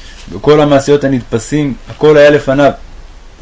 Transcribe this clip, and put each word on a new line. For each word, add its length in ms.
וכל 300
המעשיות 420
הנתפסים, 680
הכל 280
היה 120
לפניו. 420